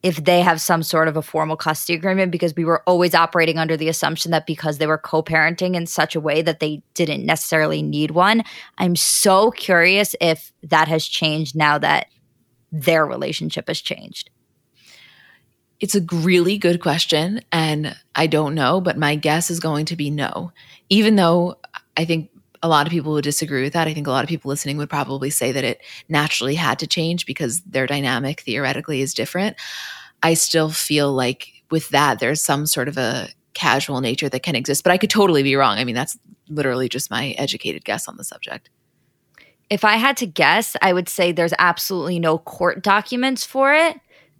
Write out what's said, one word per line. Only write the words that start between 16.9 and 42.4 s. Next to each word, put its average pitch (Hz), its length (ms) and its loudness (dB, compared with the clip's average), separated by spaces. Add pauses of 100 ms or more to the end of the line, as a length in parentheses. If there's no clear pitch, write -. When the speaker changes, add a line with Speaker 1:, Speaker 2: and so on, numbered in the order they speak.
Speaker 2:
and 151 460 -2 (180)
I 156 140 2
don't 151 260 0
know, 156 260 2
but 180 160 -2
my 151 200 0
guess 156 340 0
is 165 80 -4
going 156 280 -2
to 170 100 -6
be 147 140 -4
no. 151 420 -6 (360)
Even 214 280 4
though 175 420 4 (380)
I 160 80 0
think 165 260 -2 (320)
a 165 60 0
lot 151 180 6
of 165 40 -4
people 156 220 -2
would 147 120 0
disagree 143 380 -2
with 143 120 -4
that. 165 120 2
I 156 80 -4
think 147 120 -6
a 143 40 -4
lot 127 140 0
of 151 40 -6
people 160 200 -6
listening 143 300 -4
would 147 120 -6
probably 139 400 -4
say 127 220 -2
that 135 100 -2
it 123 200 -4 (260)
naturally 147 460 0
had 151 260 0
to 160 60 -6
change 170 400 -2
because 131 340 -4
their 131 260 -4
dynamic 135 540 -2
theoretically 135 640 -4
is 135 120 -4
different. 185 420 -4 (680)
I 165 120 4
still 156 360 0
feel 147 420 0
like 131 400 -2 (180)
with 156 200 -2
that, 139 280 4
there's 139 240 0
some 147 240 0
sort 135 220 -2
of 139 80 -6
a 123 320 -2 (260)
casual 139 460 0
nature 131 280 -2
that 127 140 -4
can 165 140 -2
exist, 143 260 -2
but 175 100 4
I 185 60 4
could 208 120 0
totally 185 320 4
be 135 120 2
wrong. 120 240 4
I 127 60 -2
mean, 120 100 -4
that's 131 240 -4 (300)
literally 131 400 -2
just - 220 -6
my 117 280 -4
educated 98 460 -6
guess - 240 -6
on - 80 -16
the - 80 -16
subject. - 460 -14 (960)
Speaker 1:
If 208 160 0
I 214 120 6
had 262 200 2
to 240 100 -4
guess, 170 540 2
I 190 120 4
would 180 160 0
say 175 240 0
there's 170 260 0
absolutely 175 600 0
no 165 200 2
court - 440 -4